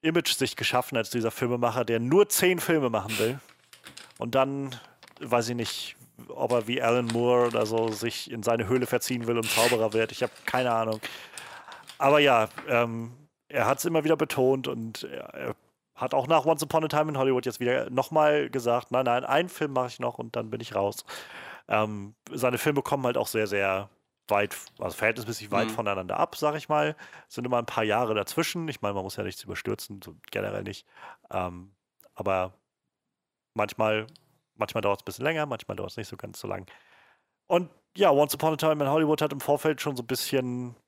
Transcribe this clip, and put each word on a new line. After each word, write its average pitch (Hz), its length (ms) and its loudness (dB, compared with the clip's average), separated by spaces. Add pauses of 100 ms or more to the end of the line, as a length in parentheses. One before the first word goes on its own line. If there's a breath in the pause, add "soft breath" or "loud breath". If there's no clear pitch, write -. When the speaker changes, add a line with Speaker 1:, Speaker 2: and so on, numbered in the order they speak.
Speaker 1:
Image 160 320 2
sich - 220 -2
geschaffen 123 420 0
als 110 120 -2
dieser 113 200 0
Filmemacher, 120 540 0
der 113 160 2
nur 160 280 6
zehn 180 300 4
Filme 156 320 2
machen 107 280 -2
will. 117 200 0 (800 loud breath)
Und 120 160 -6
dann, 135 400 0 (460 loud breath)
weiß 117 300 0
ich 120 60 -4
nicht, - 400 -6 (320)
ob 123 240 -2
er 117 160 2
wie 127 140 -2
Alan 120 240 4
Moore 120 400 4
oder 113 200 2
so 113 240 0
sich 110 400 -6
in 117 120 -8
seine 117 260 0
Höhle 123 180 2
verziehen 123 400 -2
will 117 120 2
und 110 120 -2
Zauberer 113 440 4
wird. 110 180 2
Ich - 100 -4
hab 123 80 -2 (160)
keine 127 260 2
Ahnung. 110 280 0 (1000 loud breath)
Aber 143 200 6
ja, 127 300 6 (200)
ähm, 117 440 0 (360)
er 120 180 2
hat's 135 180 2
immer 165 200 2
wieder 156 120 4
betont 135 520 2
und 113 360 -8
er, - 300 -12
er 90 200 -6 (400)
hat - 180 -4
auch 135 140 2
nach 156 180 4
Once 160 180 2
Upon 156 220 0
a 156 40 -2
Time 151 220 0
in 143 80 -4
Hollywood 131 280 2
jetzt 120 140 -6
wieder 123 280 0
nochmal 147 600 2
gesagt, 120 400 0
"Nein, 127 160 2
nein, 123 180 2
einen 143 240 2
Film 147 240 -4
mach 127 160 0
ich 117 120 -12
noch 120 180 -4
und 117 180 -8
dann 113 140 -6
bin 113 100 -6
ich 110 140 -12
raus." 101 300 0 (640 loud breath)
Ähm, 107 460 -2 (160)
seine 123 280 0
Filme 143 240 0
kommen 139 240 -2
halt 123 100 0
auch - 120 -2
sehr, 107 180 -2
sehr 98 420 -2 (400)
weit, 104 280 0 (220)
also - 180 -6
verhältnismäßig 110 540 -4
weit 104 180 0
Speaker 2:
Mhm. 110 60 -8
Speaker 1:
voneinander 98 440 -4
ab, - 180 -2
sag 151 200 0
ich 151 120 -10
mal. 151 280 0 (320 loud breath)
Sind - 160 -10
immer 123 140 0
ein 117 80 -2
paar - 180 -2
Jahre 110 300 2
dazwischen. 160 540 -2
Ich 143 140 -8
meine, 101 120 -2
man 98 100 -4
muss 95 120 -10
ja 104 60 -6
nichts 92 220 -8
überstürzen, 101 580 -8
so 107 120 -18 (160)
generell 101 320 -4
nicht. 98 240 -10 (440 loud breath)
Ähm, 90 420 -6 (420)
aber 95 400 -2 (1000)
manchmal, 107 520 0 (500)
manchmal 110 260 -2
dauert's 101 200 2
ein - 20 -20
bisschen 117 200 -8
länger, 151 220 0
manchmal 110 300 -8
dauert's 98 220 -10
nicht 107 100 -10
so - 80 -14
ganz - 240 -14
so - 80 -8
lang. 95 180 -6 (800 soft breath)
Und 175 240 2 (260)
ja, 190 140 6
Once 143 240 4
Upon 160 200 0
a - 20 -6
Time 156 280 2
in 135 60 2
Hollywood 156 320 4
hat 151 100 0
im 143 80 -8
Vorfeld 147 400 2
schon 147 160 -4
so 123 60 -6
ein 117 40 -8
bisschen 123 680 -2 (140)